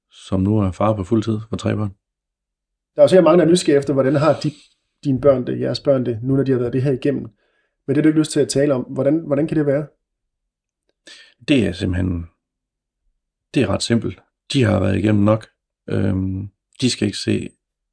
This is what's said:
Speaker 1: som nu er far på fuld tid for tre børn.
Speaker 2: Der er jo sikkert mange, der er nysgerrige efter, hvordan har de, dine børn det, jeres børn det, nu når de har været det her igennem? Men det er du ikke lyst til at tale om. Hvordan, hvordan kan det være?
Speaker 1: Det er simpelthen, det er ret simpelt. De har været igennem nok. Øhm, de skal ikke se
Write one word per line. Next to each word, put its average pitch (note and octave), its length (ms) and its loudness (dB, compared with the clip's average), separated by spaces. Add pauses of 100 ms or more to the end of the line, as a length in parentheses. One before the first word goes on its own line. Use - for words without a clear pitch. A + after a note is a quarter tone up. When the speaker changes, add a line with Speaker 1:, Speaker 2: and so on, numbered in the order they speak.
(100)
Speaker 1:
som - 300 -6
nu G#2 180 2
er F#2+ 120 0
far G#2 260 0
på F#2+ 80 -6
fuld A2 180 0
tid G#2+ 160 -4 (100)
for G2+ 80 -8
tre G#2+ 200 -2
børn. G#2 180 -6 (1000)
Speaker 2:
Der D3 60 4
er - 20 8
jo C3+ 40 8
sikkert F3+ 160 6
mange, D#3+ 160 6
der D#3 60 4
er E3 40 4
nysgerrige - 280 4
efter, C#3+ 140 -2
hvordan C3+ 220 2
har D3 260 2
de, D3+ 120 -4 (520)
dine C3 160 -2
børn C3 260 2
det, B2+ 140 -6
jeres B2 200 -4
børn C3 260 0
det, A#2 160 -4
nu C3+ 140 -2
når C3+ 80 0
de C3+ 80 0
har B2 60 0
været A#2+ 140 -4
det C3 100 -2
her C#3+ 100 0
igennem? B2 360 -4 (580)
Men C#3 80 -2
det D3 60 0
er - 20 2
du D#3 60 4
ikke D#3 100 2
lyst D3+ 120 0
til D3 100 -2
at C3 80 0
tale C#3 260 0
om. B2 80 -4
Hvordan, C3+ 360 -2
hvordan D3+ 280 -2
kan D#3 100 -4
det D3 100 0
være? C#3+ 200 -2 (1600)
Speaker 1:
Det B2+ 180 2
er F#2 60 -2
simpelthen, F2+ 540 -4 (1300)
det C3+ 80 2
er G2+ 40 0
ret G2 160 -4
simpelt. A2 400 -2 (300)
De C#3 100 2
har G2 180 2
været G2 180 0
igennem G#2 260 2
nok. G#2+ 240 0 (400)
Øhm, G2 600 -4 (320)
de B2 100 0
skal - 160 -2
ikke G2 120 -4
se - 320 -4 (420)